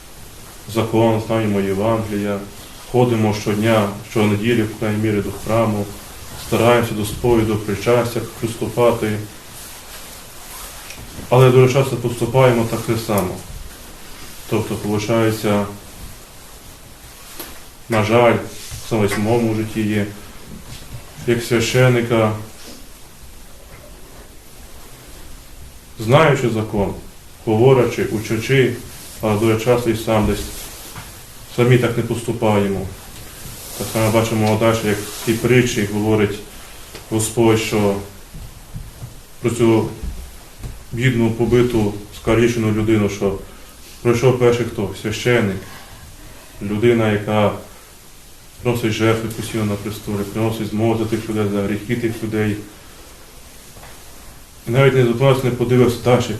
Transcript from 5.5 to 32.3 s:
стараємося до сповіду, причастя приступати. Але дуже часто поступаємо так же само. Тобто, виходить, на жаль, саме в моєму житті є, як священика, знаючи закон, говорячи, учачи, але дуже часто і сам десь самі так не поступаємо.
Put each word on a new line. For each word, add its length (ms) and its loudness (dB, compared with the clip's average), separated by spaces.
стараємося 460 4
до 120 -4
сповіду, 500 2
причастя 640 0
приступати. 800 0
Але 200 8
дуже 240 8
часто 220 2
поступаємо 720 4
так 100 -4
же 160 0
само. 300 0
Тобто, 260 -2
виходить, 600 0
на 140 2
жаль, 320 6
саме 180 2
в 120 -2
моєму 360 2
житті 260 -2
є, 240 0
як 160 2
священика, 880 4
знаючи 500 4
закон, 440 -2
говорячи, 600 4
учачи, 680 0
але 180 2
дуже 200 4
часто 300 2
і 80 0
сам 280 2
десь 180 0
самі 220 6
так 200 2
не 60 0
поступаємо. 800 0